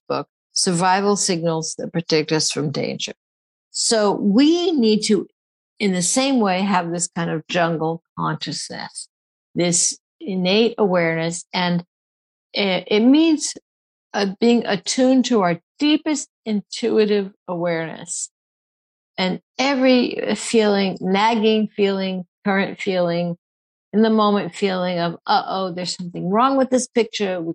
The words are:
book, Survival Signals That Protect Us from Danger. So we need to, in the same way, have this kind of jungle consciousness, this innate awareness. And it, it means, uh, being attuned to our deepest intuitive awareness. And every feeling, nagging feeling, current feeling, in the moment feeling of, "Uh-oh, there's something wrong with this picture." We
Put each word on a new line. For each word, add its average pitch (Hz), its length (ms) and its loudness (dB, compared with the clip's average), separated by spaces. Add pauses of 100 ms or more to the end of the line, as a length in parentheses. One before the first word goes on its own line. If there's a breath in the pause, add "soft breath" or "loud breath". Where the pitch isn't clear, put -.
book, 143 200 -4 (260)
Survival 190 640 2
Signals 165 640 -2
That 160 160 -10
Protect 160 380 -2
Us 156 200 0
from 143 180 -4
Danger. - 440 -6 (580)
So 208 400 0
we 302 600 2
need 220 320 2
to, 196 240 0 (520)
in 202 140 0
the 180 100 -2
same 262 360 0
way, 190 220 0
have 185 300 -2
this 165 160 -4
kind 170 240 -6
of 160 160 -6
jungle 165 560 -2 (140)
consciousness, - 920 -8 (460)
this 175 420 0 (220)
innate 202 580 0
awareness. 170 760 0
And 175 300 0 (680)
it, 185 340 -2
it 214 140 2
means, 302 540 4 (580)
uh, 202 260 -2
being 233 260 4
attuned 254 600 2
to 226 160 2
our 175 180 0 (200)
deepest 302 500 0 (160)
intuitive 208 880 0 (140)
awareness. 170 840 -6 (880)
And 185 240 -2 (160)
every 254 800 2
feeling, 202 680 2
nagging 214 680 2
feeling, 190 560 -2 (200)
current 196 340 0
feeling, 175 580 -2 (560)
in 208 80 4
the 220 80 4
moment 208 440 2
feeling 185 460 -2
of, 170 160 -2 (100)
"Uh-oh, 190 460 -2
there's 175 240 -8
something 175 340 -8
wrong 254 280 2
with 262 120 2
this 254 180 0
picture." 202 540 -4
We 165 140 -6